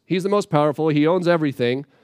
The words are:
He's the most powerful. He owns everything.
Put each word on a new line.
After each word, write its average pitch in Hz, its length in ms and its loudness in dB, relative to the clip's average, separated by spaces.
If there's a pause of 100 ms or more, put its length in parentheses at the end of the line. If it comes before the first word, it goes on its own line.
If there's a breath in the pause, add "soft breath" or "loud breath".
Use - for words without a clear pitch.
He's 185 180 -2
the 190 60 -4
most 202 200 0
powerful. 151 380 0
He 147 180 2
owns 175 220 0
everything. 143 580 0 (180 soft breath)